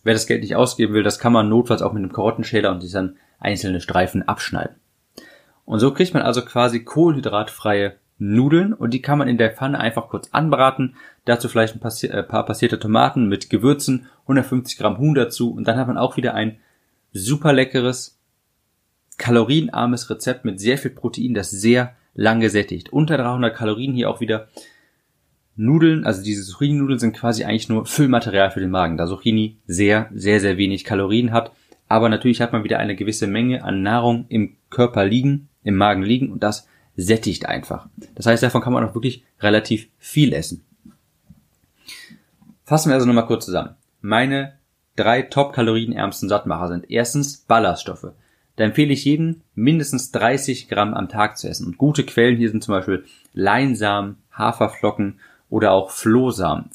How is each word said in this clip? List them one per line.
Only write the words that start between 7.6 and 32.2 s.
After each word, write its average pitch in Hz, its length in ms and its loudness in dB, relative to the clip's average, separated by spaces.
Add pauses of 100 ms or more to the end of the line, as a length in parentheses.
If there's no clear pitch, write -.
Nudeln 147 520 2
und 117 180 -4
die 131 80 -4
kann 143 160 0
man 135 120 0
in 120 100 2
der 113 120 4
Pfanne 135 300 -4
einfach 113 280 -4
kurz - 240 -10
anbraten. 131 640 2 (280)
Dazu 120 240 0
vielleicht 113 260 2
ein 117 60 -16
passi-, - 280 -6
äh, 104 140 -4
paar 110 220 -2
passierte 110 340 0
Tomaten 120 500 2
mit 98 200 -2
Gewürzen, 131 600 0 (200)
hundertfünfzig 131 480 0
Gramm 104 220 0
Huhn 147 160 2
dazu 120 400 0
und 110 120 -8
dann 113 120 2
hat 127 80 0
man 123 100 -2
auch 127 220 -2
wieder 120 160 -2
ein 107 240 -4 (560)
super 139 400 0
leckeres, 127 640 0 (1000)
kalorienarmes 120 920 0
Rezept 123 340 -6
mit 98 160 -6
sehr 120 160 2
viel 135 140 -6
Protein, 123 420 -6
das 101 180 -4
sehr 120 460 2 (180)
lange 110 360 2
sättigt. 98 420 -4
Unter 151 240 2
dreihundert 123 400 -2
Kalorien 117 380 -4
hier 110 160 0
auch - 100 -6
wieder. 110 280 -4 (1080)
Nudeln, 156 480 4
also 98 180 -2
diese 101 220 -6
Zucchini-Nudeln 139 540 0
sind 113 180 0
quasi 117 280 -2
eigentlich 107 260 -4
nur 110 160 0
Füllmaterial 113 640 2
für 101 100 -6
den 92 100 -2
Magen, 85 280 0
da 85 80 -2
Zucchini 107 500 -2 (100)
sehr, 104 460 2
sehr, 104 280 2
sehr 95 180 0
wenig 98 260 -2
Kalorien 107 480 0
hat. 117 200 0 (360)
Aber 110 220 4
natürlich 117 320 2